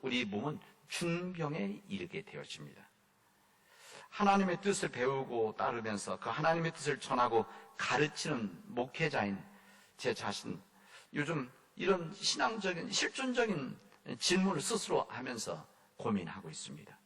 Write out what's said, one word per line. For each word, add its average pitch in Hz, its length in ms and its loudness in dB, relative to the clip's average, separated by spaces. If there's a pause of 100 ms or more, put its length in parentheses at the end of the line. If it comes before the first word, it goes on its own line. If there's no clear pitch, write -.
우리 123 240 0
몸은 117 360 -2 (280)
중병에 175 1000 -2
이르게 87 340 -6
되어집니다. - 600 -12 (1300)
하나님의 196 500 4
뜻을 196 300 2
배우고 123 680 0
따르면서 107 640 -2
그 - 80 -4
하나님의 165 440 2
뜻을 143 280 -2
전하고 120 460 4 (300)
가르치는 147 880 0
목회자인 123 760 0 (540)
제 101 180 2
자신, 101 460 -4 (540)
요즘 147 360 -2 (240)
이런 175 400 2
신앙적인, 208 760 0
실존적인 226 880 0 (400)
질문을 185 420 4
스스로 196 500 0
하면서 87 560 -6 (300)
고민하고 95 520 -2
있습니다. - 580 -12